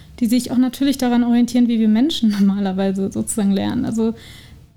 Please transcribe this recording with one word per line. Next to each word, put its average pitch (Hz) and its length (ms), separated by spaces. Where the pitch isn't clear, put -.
die 247 80
sich 247 240
auch 254 80
natürlich 262 400
daran 240 240
orientieren, 240 460
wie 233 100
wir 220 80
Menschen 226 440
<laughs> 202 100
normalerweise 196 720
sozusagen 214 400
lernen. 202 320
Also 226 300